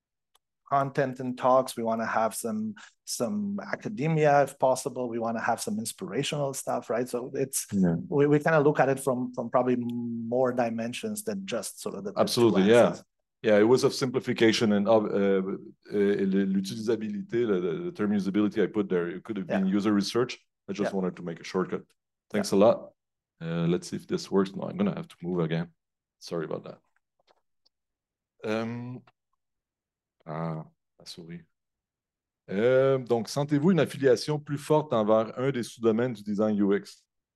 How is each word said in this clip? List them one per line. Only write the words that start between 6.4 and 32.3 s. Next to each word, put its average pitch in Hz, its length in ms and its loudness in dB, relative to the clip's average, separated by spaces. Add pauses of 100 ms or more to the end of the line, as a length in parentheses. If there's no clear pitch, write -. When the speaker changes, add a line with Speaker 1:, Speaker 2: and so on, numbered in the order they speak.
Speaker 1:
stuff, 123 340 -6
right? 123 180 -2
So 120 280 -6
it's, 135 380 -4
Speaker 2:
Yeah. 90 240 2 (120)
Speaker 1:
we, 143 180 4
we 147 120 4
kinda 160 220 4
look 143 200 4
at 131 80 4
it 135 120 0
from, 123 340 -2
from 117 160 -6
probably 127 260 2
more 120 760 -2
dimensions 117 720 -4
than 98 200 -6
just - 380 -8
sort - 140 -8
of 98 80 -12
the, 101 80 -8
the - 40 -16
two - 40 -2
Speaker 2:
Absolutely, 107 420 4
yeah. 107 260 8
Speaker 1:
axes. - 160 -4 (380)
Speaker 2:
Yeah, 107 160 6
it 104 60 8
was 127 200 6
of 131 100 2
simplification 117 800 2
and 101 160 2
of, 110 160 6
uh, 101 40 -4
uh, 98 840 -2
l'utilisabilité, 101 1500 0
le, 87 380 -2
the 87 80 -6
term 104 200 -2
usability 101 500 0
I 90 40 4
put 98 220 -4
there. 87 200 0
It 90 160 -10
could 107 140 -8
have 90 100 -8
Speaker 1:
Yeah. 107 120 0
Speaker 2:
been 95 80 2
user 101 240 2
research. 117 460 0 (300)
I 101 40 -8
just 101 200 -2
Speaker 1:
Yeah. 98 40 -6
Speaker 2:
wanted 90 200 -2
to 90 60 -14
make 85 180 -10
a - 40 -18
shortcut. 87 380 -4 (480)
Thanks 98 220 -2
Speaker 1:
Yeah. 98 60 4
Speaker 2:
a - 20 6
lot. - 320 4 (500)
Uh, - 240 -2
let's 90 220 0
see - 80 -8
if - 100 -12
this - 240 -6
works. 95 240 0
No, - 140 -8
I'm - 100 -10
gonna - 160 0
have - 140 -10
to - 140 -20
move 90 180 -2
again. 165 280 -2 (500)
Sorry 85 260 -6
about 80 200 -8
that. - 140 -16 (1700)
Euh, 120 520 -6 (1300)
ah, 80 380 -6 (340)
la 87 60 -20
souris. 85 380 -16 (1080)